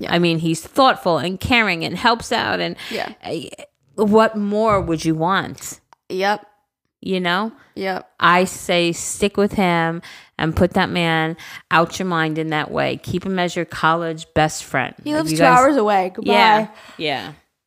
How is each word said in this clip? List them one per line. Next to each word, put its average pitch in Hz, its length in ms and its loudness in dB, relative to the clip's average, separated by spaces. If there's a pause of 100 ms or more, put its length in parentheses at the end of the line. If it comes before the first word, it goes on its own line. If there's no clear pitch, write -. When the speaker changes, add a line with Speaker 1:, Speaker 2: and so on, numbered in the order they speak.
Speaker 1:
Yeah. - 120 -8
Speaker 2:
I 175 60 2
mean, 170 220 2
he's 160 200 -2
thoughtful 214 580 2
and 180 200 -6
caring 202 460 0
and 160 120 -6
helps 233 360 0
out 220 260 -2
and, 175 160 -4 (160)
Speaker 1:
Yeah. - 220 -8 (120)
Speaker 2:
uh, 139 180 -8 (520)
what 214 420 4
more 208 440 2
would 165 240 -2
you 160 100 2
want? 160 680 -4 (300)
Speaker 1:
Yep. 202 340 -2 (560)
Speaker 2:
You 185 200 -4
know? 185 320 -2 (240)
Speaker 1:
Yep. 190 340 -6 (100)
Speaker 2:
I 175 240 6
say 175 480 0
stick - 460 -4
with 202 140 2
him 170 500 0 (340)
and 156 180 -2
put 175 180 2
that 185 180 0
man 165 460 0 (340)
out 170 280 2
your 185 80 -4
mind 160 320 -2
in 160 120 -4
that 151 220 -4
way. 139 300 -2
Keep - 220 -6
him 190 140 -4
as 175 180 -2
your 175 80 -4
college 165 680 -2
best 156 300 0
friend. - 300 -4 (100)
Speaker 1:
He 294 100 -4
Speaker 2:
Like, 302 80 0
Speaker 1:
lives 320 100 -4
Speaker 2:
you 311 60 -2
Speaker 1:
two 330 60 4
Speaker 2:
guys 254 140 6
Speaker 1:
hours 277 180 4
away. 202 380 0
Goodbye. 202 180 2
Speaker 2:
Yeah. 214 340 4 (320)
Yeah. 143 340 -4 (340)